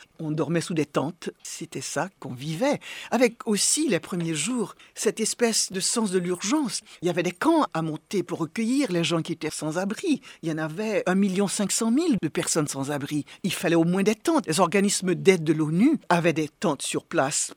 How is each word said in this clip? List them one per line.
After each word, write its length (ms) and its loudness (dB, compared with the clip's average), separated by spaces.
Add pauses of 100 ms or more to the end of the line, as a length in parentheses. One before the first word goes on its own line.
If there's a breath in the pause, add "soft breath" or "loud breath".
(200)
On 120 -4
dormait 300 0
sous 120 -6
des 140 0
tentes, 420 -4 (140)
c'était 360 -12
ça 300 -4 (100)
qu'on 140 -10
vivait, 460 -2 (320 loud breath)
avec 360 2
aussi 400 2
les 120 2
premiers 340 -4
jours, 400 -2 (220 loud breath)
cette 240 -2
espèce 520 0
de 80 -6
sens 300 0
de 80 0
l'urgence. 640 -2 (220 loud breath)
Il 20 0
y 60 2
avait 100 0
des 100 -2
camps 440 2
à 80 0
monter 400 -4
pour 160 -6
recueillir 520 -2
les 120 2
gens 180 0
qui 120 -6
étaient 180 -6
sans 260 -6
abri. 440 -2 (200 loud breath)
Il 80 -6
y 20 -2
en 60 -4
avait 480 -2
un 80 2
million 340 2
cinq 240 -2
cent 200 0
mille 280 2
de 100 0
personnes 380 0
sans 220 -4
abri. 360 -4 (180 loud breath)
Il 100 -2
fallait 220 0
au 80 6
moins 180 2
des 140 2
tentes. 320 0
Les 120 2
organismes 540 2
d'aide 300 6
de 100 2
l'onu 460 4 (100)
avaient 240 4
des 160 -2
tentes 320 -2
sur 240 -4
place 520 -2